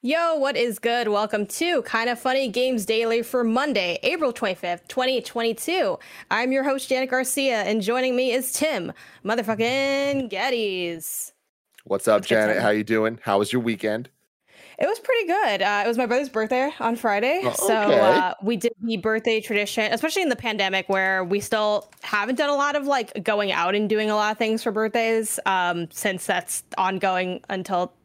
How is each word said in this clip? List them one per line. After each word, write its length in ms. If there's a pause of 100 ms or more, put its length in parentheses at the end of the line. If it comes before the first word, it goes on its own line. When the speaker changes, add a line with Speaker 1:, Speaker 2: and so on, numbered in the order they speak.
Speaker 1:
Yo, 360
what 200
is 220
good? 300
Welcome 360
to 380
Kinda 320
Funny 340
Games 380
Daily 340
for 220
Monday, 600
April 280
twenty-fifth, 540
twenty 340
twenty-two. 800 (320)
I'm 220
your 100
host, 260
Janet 220
Garcia, 540
and 180
joining 320
me 160
is 220
Tim 400 (320)
motherfucking 1040
Gettys. 1000 (520)
Speaker 2:
What's 220
up, 120
Speaker 1:
What's 100
good, 80
Speaker 2:
Janet? 180
Speaker 1:
Tim? 80
Speaker 2:
How 80
you 140
doing? 380
How 180
was 120
your 80
weekend? 480 (720)
Speaker 1:
It 80
was 140
pretty 260
good. 360
Uh, 220
it 40
was 100
my 80
brother's 220
birthday 500
on 160
Friday, 480
Speaker 2:
Oh, 120
Speaker 1:
so, 280
Speaker 2:
okay. 160
Speaker 1:
uh, 420
we 160
did 240
the 180
birthday 420
tradition, 520
especially 300
in 60
the 80
pandemic 520
where 360
we 160
still 500 (120)
haven't 340
done 140
a 40
lot 220
of, 100
like, 380
going 260
out 240
and 140
doing 200
a 60
lot 160
of 80
things 240
for 80
birthdays, 720
um, 460
since 340
that's 380 (160)
ongoing 720
until 440 (120)